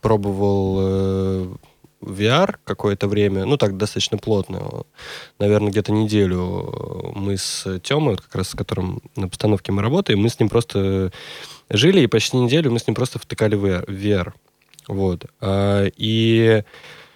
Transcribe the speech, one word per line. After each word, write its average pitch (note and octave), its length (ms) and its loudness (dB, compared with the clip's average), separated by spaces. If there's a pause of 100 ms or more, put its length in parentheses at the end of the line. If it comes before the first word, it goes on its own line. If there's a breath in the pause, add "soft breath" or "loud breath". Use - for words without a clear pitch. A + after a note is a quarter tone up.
пробовал, G2 800 2
э, F#2+ 640 0 (540)
V G2+ 260 -2
R F3+ 360 2
какое-то G2+ 460 -2
время, G2+ 340 2
ну, C#3 140 2
так, G2+ 180 0
достаточно G2+ 420 -4
плотно, F#2+ 680 -4 (520 loud breath)
наверное, G#2 320 2
где-то G#2 220 0
неделю F#2+ 1200 -2
мы G2 220 -4
с F#2 460 -6
Темой, C#3+ 300 0
вот F#2 100 -4
как - 140 -14
раз F#2 120 -2
с - 80 -10
которым F#2 460 -6 (160)
на F#2+ 100 -4
постановке G2+ 460 0
мы G2 80 0
работаем, A#2+ 400 0
мы A2+ 80 2
с - 100 -4
ним A#2 80 4
просто G2 640 0 (580 loud breath)
жили, F3 300 4
и B2 80 6
почти A2+ 300 0
неделю B2+ 340 2
мы A#2 80 0
с - 80 -6
ним G#2+ 80 0
просто - 240 -4
втыкали - 360 0
в G2+ 80 0
V G2+ 60 2
R, F2+ 160 0
в - 60 -10
V F#2+ 220 -2
R. F2+ 200 0 (540)
Вот. F#2+ 380 -2 (160)
А, G2 460 2 (100)
и... A2+ 640 4 (520 loud breath)